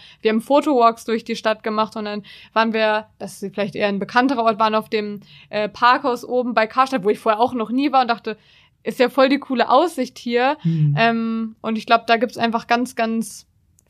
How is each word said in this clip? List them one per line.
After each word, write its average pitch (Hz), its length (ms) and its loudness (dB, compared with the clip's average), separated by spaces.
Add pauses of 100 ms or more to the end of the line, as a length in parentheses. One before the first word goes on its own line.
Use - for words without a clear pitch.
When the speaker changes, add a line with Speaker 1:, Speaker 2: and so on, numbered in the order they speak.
(220)
Speaker 1:
wir 220 80 2
haben 220 100 2
Fotowalks 254 640 2
durch 226 200 -4
die 226 120 -6
Stadt 220 260 -4
gemacht 214 320 -2
und 214 120 -8
dann 208 160 -8 (320)
waren 226 180 2
wir, 220 360 0 (100)
das - 240 -14
ist 196 120 -10
vielleicht 202 220 -6
eher 208 120 0
ein 202 100 -4
bekannterer 240 460 0
Ort, 226 140 2
waren 214 160 0
auf 220 140 -2
dem, 208 320 -6 (300)
äh, 208 180 -4
Parkhaus 247 560 0
oben 247 300 -4
bei 220 120 2
Karstadt, 254 380 -2
wo 202 60 2
ich 214 80 0
vorher 214 200 0
auch 240 140 2
noch 220 180 -6
nie 262 220 0
war 262 80 4
und 247 80 0
dachte, 220 300 -4 (440)
ist - 160 -8
ja 247 120 4
voll 269 180 4
die 277 100 2
coole 247 300 -2
Aussicht 269 500 2
hier. 247 460 0
Speaker 2:
Mhm. 156 340 2
Speaker 1:
Ähm, 226 640 0
und 220 160 -4
ich 214 80 -8
glaub, 233 220 2
da 233 100 4
gibt's 226 220 -4
einfach 233 280 -2
ganz, 247 300 -2
ganz 226 500 -4 (440)